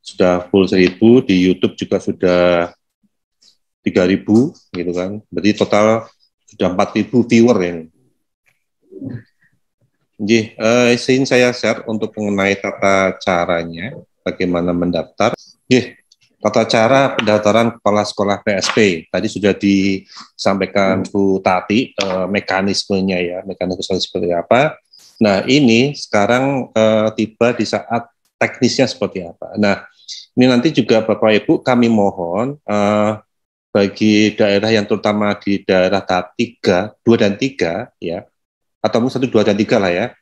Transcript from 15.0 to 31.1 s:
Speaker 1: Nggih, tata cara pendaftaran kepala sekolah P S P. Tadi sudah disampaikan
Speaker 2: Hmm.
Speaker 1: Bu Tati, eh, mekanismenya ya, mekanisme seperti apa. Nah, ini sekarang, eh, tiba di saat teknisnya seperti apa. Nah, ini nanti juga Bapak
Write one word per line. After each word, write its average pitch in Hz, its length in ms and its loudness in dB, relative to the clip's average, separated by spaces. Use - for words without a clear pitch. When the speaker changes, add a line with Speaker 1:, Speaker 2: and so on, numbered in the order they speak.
Speaker 1:
Nggih, 127 240 0
tata 107 240 0
cara 120 340 2
pendaftaran 107 640 0
kepala 104 240 0
sekolah 101 400 -4
P - 40 -6
S 90 160 -4
P. - 40 2
Tadi 92 220 -4
sudah 95 240 0
disampaikan 95 1500 -2
Speaker 2:
Hmm. 95 80 -8
Speaker 1:
Bu 98 300 0
Tati, 101 560 -2
eh, 92 320 -4
mekanismenya 95 960 -2
ya, 87 240 -6
mekanisme 90 480 -6
seperti 90 400 -4
apa. 120 400 2
Nah, 104 240 2
ini 131 480 2
sekarang, 123 800 -2
eh, 110 400 2
tiba 117 400 -2
di 113 80 -4
saat 113 480 -6
teknisnya 123 540 0
seperti 92 320 -6
apa. 85 320 -16
Nah, 101 320 0
ini 127 160 4
nanti 127 240 2
juga 113 240 2
Bapak 107 480 0